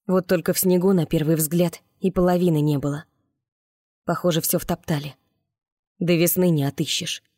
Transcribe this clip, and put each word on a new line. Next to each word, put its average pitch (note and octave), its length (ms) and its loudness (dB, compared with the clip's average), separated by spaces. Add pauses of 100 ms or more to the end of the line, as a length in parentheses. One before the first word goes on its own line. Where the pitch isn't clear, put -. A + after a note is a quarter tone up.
Вот F#3 200 0
только F#3 260 0
в - 60 -2
снегу, F#3 340 2
на E3+ 140 2
первый D#3+ 300 0
взгляд, E3 460 -2 (180)
и F#3+ 100 0
половины F3+ 500 2
не D3 180 2
было. C#3+ 260 -6 (1000)
Похоже, E3+ 360 0
все - 180 -2
втоптали. D3 580 -6 (840)
До F3 160 0
весны F3 360 2
не D3 140 2
отыщешь. - 580 -6 (140)